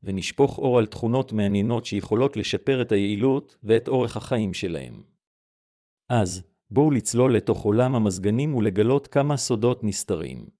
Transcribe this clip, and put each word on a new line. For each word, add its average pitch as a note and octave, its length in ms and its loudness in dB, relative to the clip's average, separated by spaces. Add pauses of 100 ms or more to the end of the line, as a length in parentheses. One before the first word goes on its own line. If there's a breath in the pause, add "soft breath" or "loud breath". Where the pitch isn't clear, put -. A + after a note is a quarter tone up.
ונשפוך G2 540 -2
אור B2 220 2
על A2+ 60 2
תכונות A#2 480 -2
מעניינות G#2+ 520 0
שיכולות A2+ 520 -2
לשפר A#2 440 -2
את A#2+ 100 -2
היעילות G#2+ 720 0
ואת A2+ 240 2
אורך B2 300 0
החיים G#2+ 360 -2
שלהם. C2+ 500 -8 (1040)
אז, F#2+ 340 0 (260)
בואו D3 220 4
לצלול B2 440 2
לתוך G2 260 0
עולם B2 340 2
המזגנים A2 600 0
ולגלות G#2+ 520 2
כמה C#3+ 300 0
סודות A#2+ 460 0
נסתרים. D#2 640 -6 (140)